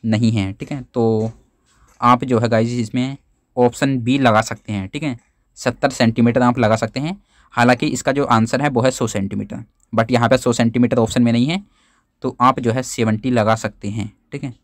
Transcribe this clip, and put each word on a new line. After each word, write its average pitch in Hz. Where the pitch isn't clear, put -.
नहीं 113
है, 98
ठीक -
है। 139
तो 113
आप 123
जो 127
है 117
गाइस 117
इसमें 127
ऑप्शन 127
बी 123
लगा 113
सकते 107
हैं, 95
ठीक 147
है, 127
सत्तर -
सेंटीमीटर 117
आप 123
लगा 110
सकते 113
हैं। 165
हालांकि 123
इसका -
जो 139
आंसर 117
है 147
वो 123
है 131
सौ 120
सेंटीमीटर, 104
but 113
यहाँ 120
पे 127
सौ 123
सेंटीमीटर 120
ऑप्शन 117
में 117
नहीं 120
है, 185
तो -
आप 123
जो 113
है 127
सेवेंटी 110
लगा 110
सकते -
हैं, 107
ठीक 143
है। 127